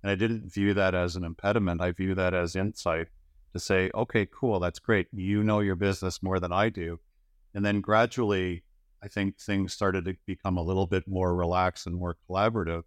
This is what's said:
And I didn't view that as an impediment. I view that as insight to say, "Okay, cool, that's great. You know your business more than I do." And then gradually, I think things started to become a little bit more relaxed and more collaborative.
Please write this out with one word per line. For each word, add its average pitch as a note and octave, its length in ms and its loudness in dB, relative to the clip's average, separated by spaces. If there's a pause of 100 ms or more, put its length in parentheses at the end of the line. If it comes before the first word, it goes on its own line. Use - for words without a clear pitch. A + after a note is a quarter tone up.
And G2+ 80 0
I G2 40 2
didn't G#2+ 380 -2
view G2+ 220 4
that F#2+ 180 4
as F2+ 220 0
an F2+ 80 -4
impediment. F2+ 580 0
I F2+ 100 0
view F#2+ 220 -2
that F#2 220 2
as F2 200 0
insight F2+ 520 -2 (460)
to F2+ 60 -6
say, F#2+ 360 2
"Okay, A2 360 0
cool, A2 280 0
that's F2 180 -2
great. G#2 340 2
You G2+ 320 0
know G#2+ 180 2
your G2 140 0
business F#2+ 460 -2
more F#2+ 180 0
than F2 120 -4
I G2+ 180 2
do." E2+ 300 -8 (560)
And G2+ 100 0
then G#2 160 2
gradually, G2+ 840 2 (380)
I G2+ 60 -16
think G2 320 -2
things G2 340 -2
started F#2+ 320 0
to F#2 100 -4 (120)
become F#2 300 -2
a E2+ 40 -2
little F#2 240 0
bit F#2 220 -2
more F#2 260 0
relaxed F2+ 540 0
and F2 80 -6
more F2 220 -6 (120)
collaborative. F#2 580 -2